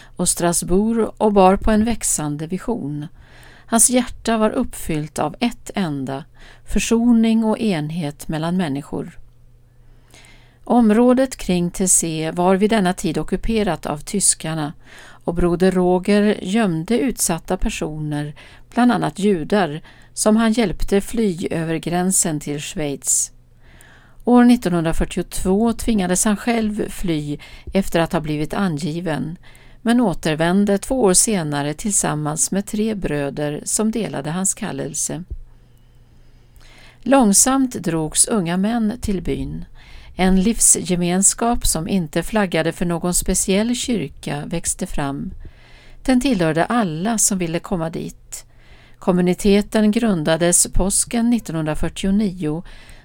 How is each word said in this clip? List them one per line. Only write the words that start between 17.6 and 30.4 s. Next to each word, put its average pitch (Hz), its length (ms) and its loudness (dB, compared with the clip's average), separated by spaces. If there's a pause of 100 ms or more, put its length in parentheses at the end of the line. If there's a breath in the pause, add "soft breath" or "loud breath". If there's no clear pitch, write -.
bland 247 180 4
annat 156 260 -2
judar, 180 600 0 (340 loud breath)
som 214 220 4
han 226 160 4
hjälpte 202 480 2
fly 196 500 -2
över 165 260 -2
gränsen 170 640 0
till 147 200 -6
Schweiz. - 720 -4 (920 soft breath)
År 240 200 6
nittonhundrafyrtiotvå 185 1300 2
tvingades 190 520 0
han 214 120 2
själv 220 540 -2
fly 147 480 -4 (340 loud breath)
efter 190 280 2
att 160 120 0
ha 175 80 0
blivit 151 340 -4
angiven, 165 840 -4 (460 soft breath)
men 240 180 2
återvände 180 800 2